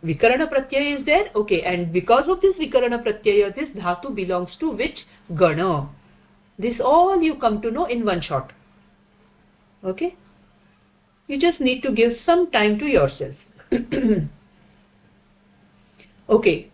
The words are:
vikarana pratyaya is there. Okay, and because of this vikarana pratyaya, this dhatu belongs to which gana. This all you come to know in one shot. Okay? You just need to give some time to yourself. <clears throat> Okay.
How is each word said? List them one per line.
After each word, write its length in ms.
vikarana 480
pratyaya 460
is 80
there. 300
Okay, 260
and 300
because 360
of 120
this 160
vikarana 480
pratyaya, 500
this 160
dhatu 440
belongs 460
to 100
which 360
gana. 520
This 220
all 420
you 140
come 260
to 80
know 160
in 180
one 160
shot. 320
Okay? 300
You 120
just 200
need 220
to 100
give 200
some 240
time 280
to 80
yourself. 480
<clears throat> 580
Okay. 460